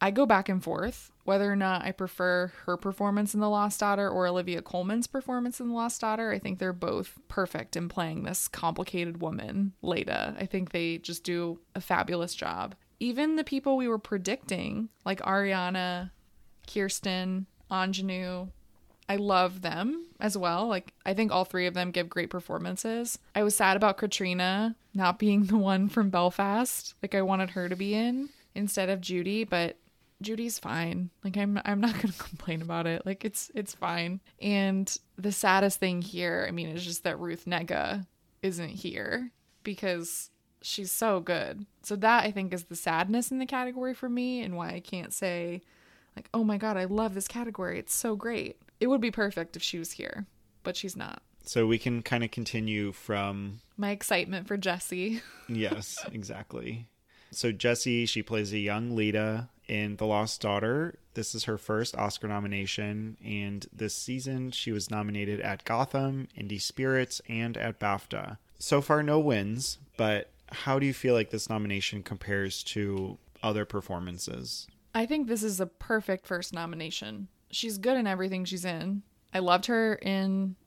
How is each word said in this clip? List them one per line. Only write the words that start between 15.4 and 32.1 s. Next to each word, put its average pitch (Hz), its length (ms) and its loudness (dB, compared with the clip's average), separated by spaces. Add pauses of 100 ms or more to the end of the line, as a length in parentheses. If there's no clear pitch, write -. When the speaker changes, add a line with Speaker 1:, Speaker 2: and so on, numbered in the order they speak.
Speaker 1:
Kirsten, 190 760 0 (240)
Ingenue, 185 800 -2 (600)
I 196 80 2
love 185 460 4
them 226 440 -2 (120)
as 208 200 0
well. 180 280 2
Like, 214 280 -2 (100)
I 190 100 0
think 214 160 4
all 185 140 4
three 180 220 0
of 180 80 0
them 180 160 0
give 170 180 0
great 175 220 -4
performances. 185 880 -4 (160)
I 208 80 4
was 208 120 4
sad 190 220 6
about 202 220 4
Katrina 190 800 2 (180)
not 185 240 4
being 208 260 6
the 208 140 6
one 196 300 6
from 202 220 4
Belfast. 196 920 2
Like, 196 120 -4
I 196 80 4
wanted 190 280 2
her 180 180 -2
to 180 80 -2
be 202 180 0
in 247 360 0 (240)
instead 196 340 0
of 190 140 0
Judy, 185 420 0
but 170 320 0 (460)
Judy's 220 360 -4
fine. 170 520 -2 (120)
Like, 196 140 -4
I'm, 202 300 2
I'm 202 140 2
not 226 200 2
gonna 190 140 0